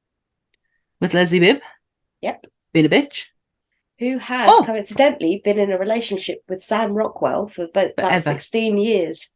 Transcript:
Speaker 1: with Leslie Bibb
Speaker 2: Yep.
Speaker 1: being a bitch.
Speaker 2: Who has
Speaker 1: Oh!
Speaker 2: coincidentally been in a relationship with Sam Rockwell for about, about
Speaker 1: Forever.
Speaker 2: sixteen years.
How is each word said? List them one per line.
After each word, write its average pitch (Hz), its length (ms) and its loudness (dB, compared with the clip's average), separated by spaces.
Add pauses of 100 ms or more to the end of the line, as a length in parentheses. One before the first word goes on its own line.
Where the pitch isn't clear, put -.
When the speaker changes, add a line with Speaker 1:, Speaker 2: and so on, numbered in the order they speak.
(1000)
Speaker 1:
with 180 140 -2
Leslie 175 260 2
Bibb 208 220 4 (600)
Speaker 2:
Yep. - 260 -8 (260)
Speaker 1:
being 160 120 6
a 147 40 0
bitch. 277 360 0 (760)
Speaker 2:
Who 254 200 -4
has 247 320 0
Speaker 1:
Oh! 453 140 6
Speaker 2:
coincidentally 214 800 0
been 208 160 0
in 196 120 0
a 190 60 0
relationship 202 680 -4
with 185 140 -8
Sam 214 320 -2
Rockwell 202 540 -4
for 175 180 -12
about, 185 260 -2
about - 180 -4
Speaker 1:
Forever. 170 220 0
Speaker 2:
sixteen 220 460 -4
years. 196 580 -2